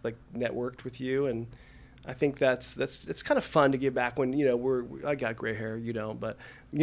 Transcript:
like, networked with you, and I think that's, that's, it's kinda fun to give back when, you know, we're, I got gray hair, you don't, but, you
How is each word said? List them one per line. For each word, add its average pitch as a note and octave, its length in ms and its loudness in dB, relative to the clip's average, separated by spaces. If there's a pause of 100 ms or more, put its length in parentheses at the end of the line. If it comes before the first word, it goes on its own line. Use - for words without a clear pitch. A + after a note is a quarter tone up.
like, A#2 120 -6 (200)
networked B2 480 -4
with B2 160 -10
you, C3 280 0
and A#2 200 -4 (580)
I C3 80 -10
think C#3+ 260 0
that's, B2+ 340 2
that's, - 340 -4
it's D#3+ 140 -4
kinda C#4+ 200 2
fun C#3 300 6
to C3+ 60 2
give C3 160 0
back B2 240 0
when, C3 160 2
you D3 140 4
know, B2 100 6
we're, B2+ 260 2 (220)
I D3 100 0
got A#2 200 -2
gray A2+ 180 -2
hair, A2 240 -4
you A#2 160 -4
don't, A2 260 -4
but, A2 180 -6 (340)
you D3 120 0